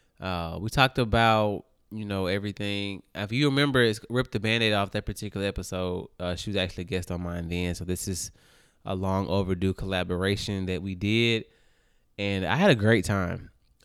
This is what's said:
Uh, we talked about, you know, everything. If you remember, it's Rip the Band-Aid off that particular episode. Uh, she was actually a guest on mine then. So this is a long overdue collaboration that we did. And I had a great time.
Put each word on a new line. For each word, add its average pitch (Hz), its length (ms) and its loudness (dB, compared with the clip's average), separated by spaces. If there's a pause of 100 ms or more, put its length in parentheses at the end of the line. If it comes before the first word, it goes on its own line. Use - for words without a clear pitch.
(220)
Uh, 85 400 -6
we 107 80 -4
talked 131 300 2
about, 110 680 4 (260)
you 107 120 -8
know, 98 220 -2
everything. 101 760 -2 (100)
If 101 180 -6
you 135 140 2
remember, 139 360 4
it's 110 280 2
Rip 123 220 -2
the 113 80 -2
Band-Aid 110 340 2
off 101 180 0
that 104 140 -4
particular 101 400 -6
episode. 92 640 -4 (100)
Uh, 90 160 -4
she - 140 -8
was 98 80 0
actually 92 240 -2
a 87 60 -8
guest 90 220 -4
on 87 120 -4
mine 87 260 -6
then. 87 260 0
So 87 120 -8
this 90 220 -4
is 92 240 -6 (520)
a 98 120 -4
long 95 320 0
overdue 95 460 0
collaboration 95 920 -2
that 90 160 -2
we 95 140 -6
did. 113 500 2 (720)
And 101 260 0
I 87 120 0
had 190 140 6
a 143 60 8
great 104 300 4
time. 90 440 -2 (360)